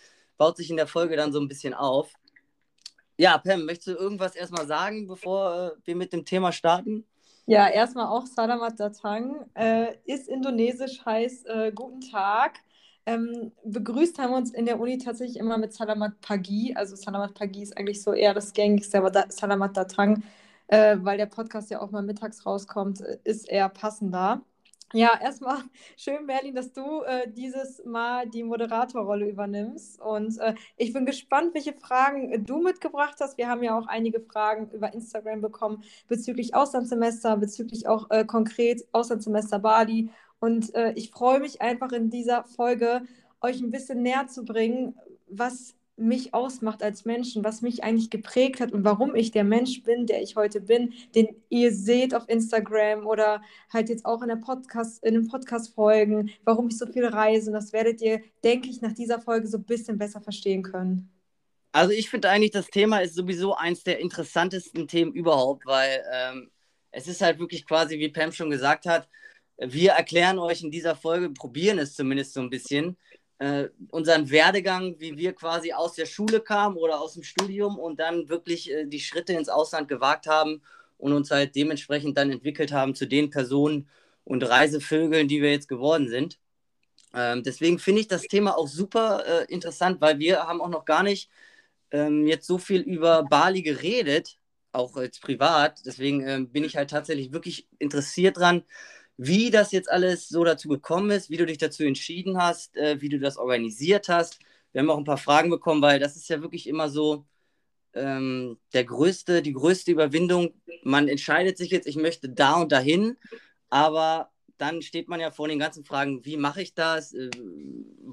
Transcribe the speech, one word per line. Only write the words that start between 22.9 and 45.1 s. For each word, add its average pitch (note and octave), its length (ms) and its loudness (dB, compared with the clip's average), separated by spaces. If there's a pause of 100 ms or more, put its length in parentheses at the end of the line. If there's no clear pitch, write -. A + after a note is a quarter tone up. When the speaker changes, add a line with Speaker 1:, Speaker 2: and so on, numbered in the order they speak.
Speaker 2:
äh, - 240 -10
ist A3 240 -4
eher F#3+ 220 2
passender. G3 720 -2 (520)
Ja, A3+ 280 6
erstmal C4+ 360 -6 (220)
<laughs> - 180 -20
schön, D4 280 -8
Merlin, C4+ 300 -4
dass B3+ 160 -8
du, C#4+ 300 -8
äh, B3+ 280 -4
dieses C4 540 -12
Mal A#3 460 -6
die A#3 140 -8
Moderatorrolle A3+ 840 -4
übernimmst. G#3 720 -8
Und, A3 400 -6
äh, A3 160 -2 (220)
ich A#3 160 -2
bin C4 120 -2
gespannt, C#4 480 0
welche D4 200 -6
Fragen, C4+ 580 0
äh, A3+ 80 -2
du B3+ 220 -4
mitgebracht D4 580 -2
hast. C#4 180 -6
Wir A#3+ 120 -2
haben A#3+ 140 -2
ja A3+ 140 0
auch A3+ 100 -6
einige A3+ 340 -2
Fragen G#3+ 500 -2
über G#3+ 220 -6
Instagram A3 480 -8
bekommen G#3+ 420 -6 (240)
bezüglich A#3+ 480 -4
Auslandssemester, A#3+ 800 0
bezüglich G#3+ 500 -4
auch, A3 260 0
äh, A3 120 4
konkret A#3 680 0
Auslandssemester G#3+ 680 0
Bali. A3 500 4 (300)
Und, A3+ 340 0
äh, A3+ 220 0
ich - 160 -12
freue B3+ 300 4
mich C#4+ 200 -8
einfach A#3+ 300 -2
in A3+ 180 0
dieser A#3+ 360 0
Folge, A#3+ 560 0 (400)
euch B3+ 180 -2
ein A#3+ 120 -4
bisschen C4 300 -6
näher C4 260 0
zu B3 180 -14
bringen, A3+ 520 -2 (300)